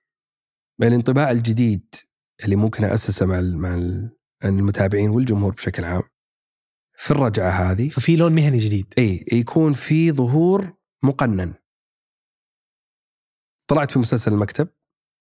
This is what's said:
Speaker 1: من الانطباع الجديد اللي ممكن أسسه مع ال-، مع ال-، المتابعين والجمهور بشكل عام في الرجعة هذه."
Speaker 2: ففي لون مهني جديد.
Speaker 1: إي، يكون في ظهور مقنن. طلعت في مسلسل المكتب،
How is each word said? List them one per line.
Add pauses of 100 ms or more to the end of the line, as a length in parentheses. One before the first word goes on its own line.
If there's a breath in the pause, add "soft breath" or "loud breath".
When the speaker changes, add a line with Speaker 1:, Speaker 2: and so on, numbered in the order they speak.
(800)
Speaker 1:
من
الانطباع
الجديد (480)
اللي
ممكن
أسسه
مع
ال-،
مع
ال-، (360)
المتابعين
والجمهور
بشكل
عام (920)
في
الرجعة
هذه."
Speaker 2:
ففي
لون
مهني
جديد.
Speaker 1:
إي،
يكون
في
ظهور (300)
مقنن. (2250)
طلعت
في
مسلسل
المكتب، (540)